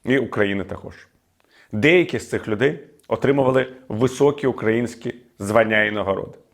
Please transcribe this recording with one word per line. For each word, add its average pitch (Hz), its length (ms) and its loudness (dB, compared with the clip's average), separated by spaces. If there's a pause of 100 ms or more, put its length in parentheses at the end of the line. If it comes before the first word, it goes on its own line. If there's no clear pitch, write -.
і 127 140 2
України 101 460 -2
також. - 300 -12 (760)
Деякі 160 460 2
з - 100 -10
цих 110 200 -6
людей 123 320 0 (280)
отримували 131 640 0 (160)
високі 131 580 0
українські 117 680 -2 (240)
звання 107 460 2
і 107 60 0
нагороди. 98 480 -4 (160)